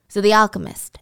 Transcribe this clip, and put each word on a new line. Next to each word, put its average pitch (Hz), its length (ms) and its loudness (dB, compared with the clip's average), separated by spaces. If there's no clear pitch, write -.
So - 120 -6
the 208 140 2
alchemist, - 680 -2